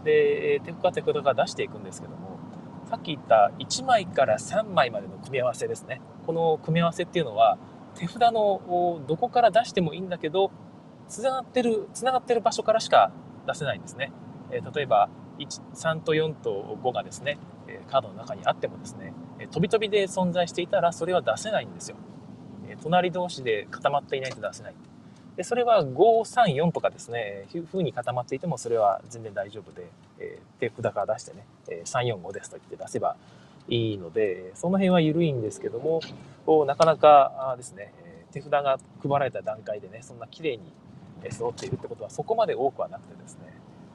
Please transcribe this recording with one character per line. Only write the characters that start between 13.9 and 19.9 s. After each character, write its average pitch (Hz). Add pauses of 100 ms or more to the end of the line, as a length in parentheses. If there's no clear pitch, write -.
ね。 135 (380)
え 123
ー、 127
例 147
え 135
ば、 104 (300)
一、 - (140)
三 160
と 160
四 156
と 107
五 127
が 107
で 92
す -
ね、 143 (300)
え 98
ー、 -
カ 135
ー 131
ド 110
の 95
中 107
に 95
あ 127
っ -
て -
も -
で -
す -
ね、 - (260)
え 113
ー、 -
飛 151
び 190
飛 220
び 214
で 202